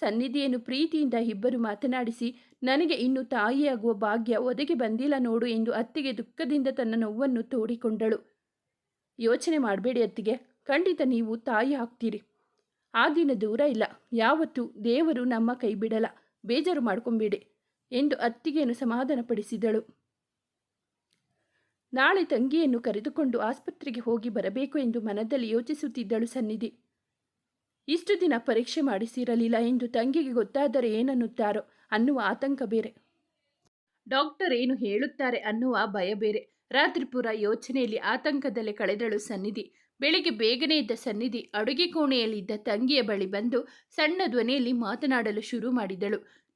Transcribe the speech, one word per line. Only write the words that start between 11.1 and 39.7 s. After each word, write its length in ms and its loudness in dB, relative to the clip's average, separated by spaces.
ತಾಯಿ 380 0
ಆಗ್ತೀರಿ. 480 -4
ಆ 140 6
ದಿನ 220 4
ದೂರ 200 0
ಇಲ್ಲ. 240 4
ಯಾವತ್ತೂ 600 2
ದೇವರು 400 2
ನಮ್ಮ 300 2
ಕೈ 200 -2
ಬಿಡಲ್ಲ, 320 0
ಬೇಜಾರು 340 2
ಮಾಡ್ಕೊಂಬೇಡಿ" 640 0
ಎಂದು 240 2
ಅತ್ತಿಗೆಯನ್ನು 580 0
ಸಮಾಧಾನಪಡಿಸಿದಳು. 1080 0
ನಾಳೆ 300 6
ತಂಗಿಯನ್ನು 560 2
ಕರೆದುಕೊಂಡು 580 -2
ಆಸ್ಪತ್ರೆಗೆ 600 -6
ಹೋಗಿ 280 -2
ಬರಬೇಕು 500 -2
ಎಂದು 220 0
ಮನದಲ್ಲಿ 480 -2
ಯೋಚಿಸುತ್ತಿದ್ದಳು 800 -2
ಸನ್ನಿಧಿ. 480 -6
ಇಷ್ಟು 320 0
ದಿನ 180 4
ಪರೀಕ್ಷೆ 420 0
ಮಾಡಿಸಿರಲಿಲ್ಲ 800 0
ಎಂದು 300 0
ತಂಗಿಗೆ 440 0
ಗೊತ್ತಾದರೆ 600 2
ಏನನ್ನುತ್ತಾರೋ 680 0
ಅನ್ನುವ 340 2
ಆತಂಕ 380 0
ಬೇರೆ, 320 -2
ಡಾಕ್ಟರ್ 460 0
ಏನು 200 2
ಹೇಳುತ್ತಾರೆ 640 -2
ಅನ್ನುವ 480 0
ಭಯ 300 -2
ಬೇರೆ. 560 -4
ರಾತ್ರಿ 340 2
ಪೂರ 280 -4
ಯೋಚನೆಯಲ್ಲಿ 640 -2
ಆತಂಕದಲ್ಲೇ 760 -2
ಕಳೆದಳು 460 -2
ಸನ್ನಿಧಿ. 540 -6